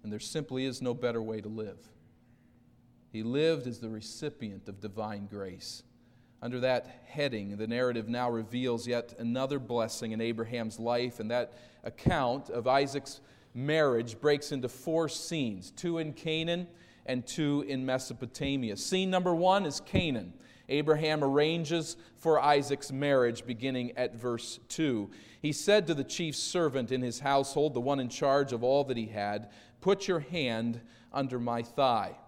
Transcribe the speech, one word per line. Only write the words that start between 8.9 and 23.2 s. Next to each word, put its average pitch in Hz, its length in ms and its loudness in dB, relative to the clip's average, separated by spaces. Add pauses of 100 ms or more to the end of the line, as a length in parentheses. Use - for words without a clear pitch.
another 131 400 -2
blessing 113 540 -2
in 110 100 -4
Abraham's 113 580 -2
life, 120 400 0
and 110 120 -4
that - 220 0 (300)
account 139 680 0
of 120 160 -2
Isaac's 135 540 2 (340)
marriage 127 640 2
breaks 147 320 2
into 127 180 -2
four 165 400 0
scenes, 113 600 -4
two 170 260 -2
in 156 160 -4
Canaan 165 540 -2 (400)
and 127 180 -2
two 143 420 0
in 131 160 -2
Mesopotamia. 131 960 -2
Scene 185 320 0
number 180 240 2
one 185 320 4
is 139 140 -4
Canaan. 127 540 0 (360)
Abraham 151 540 4
arranges 156 720 2 (200)
for 156 220 6
Isaac's 139 520 4
marriage, 131 560 4